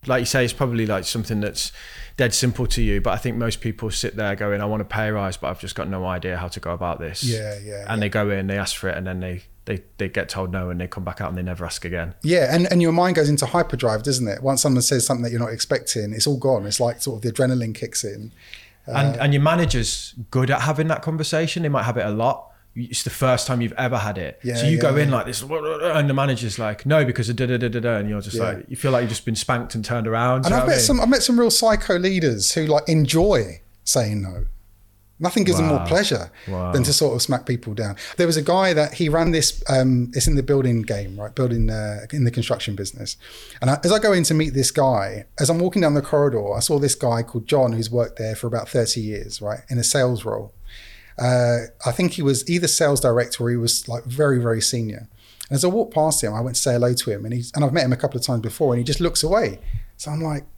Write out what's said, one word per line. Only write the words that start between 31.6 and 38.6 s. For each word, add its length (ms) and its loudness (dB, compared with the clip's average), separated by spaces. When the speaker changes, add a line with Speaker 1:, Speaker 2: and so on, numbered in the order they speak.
Speaker 2:
leaders 540 2
who, 160 0
like, 200 2
enjoy 760 4
saying 380 0
no. 240 -4
Nothing 240 2
gives 140 4
them 120 4
more 100 2
Speaker 1:
Wow. 80 -4
Speaker 2:
pleasure 420 0
Speaker 1:
Wow. 240 -4
Speaker 2:
than 120 2
to 100 2
sort 220 2
of 80 0
smack 240 -2
people 260 -4
down. 220 -6
There 100 4
was 100 2
a 60 -2
guy 300 4